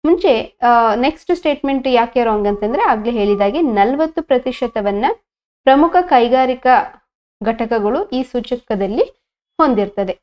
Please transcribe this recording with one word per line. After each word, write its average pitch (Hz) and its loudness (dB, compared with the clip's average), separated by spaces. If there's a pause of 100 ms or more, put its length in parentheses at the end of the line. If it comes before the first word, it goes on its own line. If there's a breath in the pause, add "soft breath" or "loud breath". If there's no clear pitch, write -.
ಮುಂಚೆ, 302 0
ಆ, 233 4
next 302 -2
statement 277 -2
ಯಾಕೆ 240 0
wrong 208 0
ಅಂತಂದ್ರೆ 214 -2
ಆಗ್ಲೇ 240 -2
ಹೇಳಿದಾಗೆ 208 0
ನಲವತ್ತು 277 0
ಪ್ರತಿಶತವನ್ನ 233 -2 (600)
ಪ್ರಮುಖ 302 4
ಕೈಗಾರಿಕಾ 254 0 (360)
ಘಟಕಗಳು 226 -2
ಈ 262 -4
ಸೂಚಕದಲ್ಲಿ 233 -4 (580)
ಹೊಂದಿರ್ತದೆ. 202 0 (100)